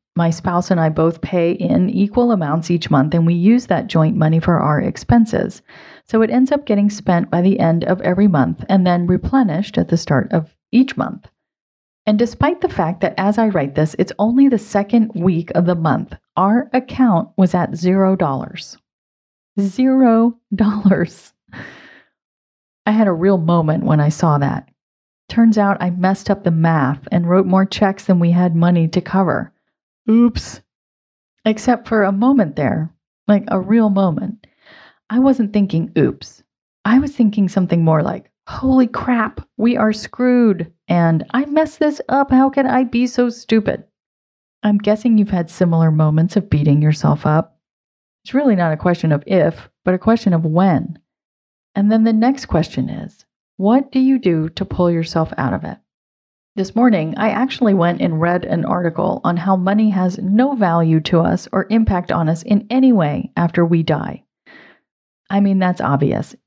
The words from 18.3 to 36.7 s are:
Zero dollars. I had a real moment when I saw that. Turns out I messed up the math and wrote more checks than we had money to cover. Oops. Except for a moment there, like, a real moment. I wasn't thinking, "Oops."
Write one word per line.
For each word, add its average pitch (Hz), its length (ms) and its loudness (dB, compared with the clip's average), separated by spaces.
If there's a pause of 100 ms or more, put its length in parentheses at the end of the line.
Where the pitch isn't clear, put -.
Zero 233 800 2 (180)
dollars. 202 800 0 (1500)
I 214 60 0
had 214 160 2
a 185 40 0
real 185 260 0
moment 160 460 0
when 156 160 2
I 147 80 2
saw 151 300 0
that. - 320 -4 (580)
Turns 226 300 4
out 202 240 2
I 180 80 -2
messed 185 400 -2
up 202 160 -2
the 175 60 2
math 160 600 0
and 170 180 0
wrote 190 160 2
more 185 200 2
checks 196 400 -2
than 180 160 2
we 170 100 2
had 175 240 2
money 170 320 2
to 175 140 -2
cover. - 500 -2 (580)
Oops. 233 520 0 (840)
Except 226 460 -2
for 214 160 0
a 196 80 -2
moment 214 420 0
there, 156 340 -2 (380)
like, 208 220 2
a 185 100 -2
real 214 300 2
moment. 190 580 -2 (640)
I 233 100 0
wasn't 254 320 2
thinking, 190 460 -2
"Oops." - 440 -2 (440)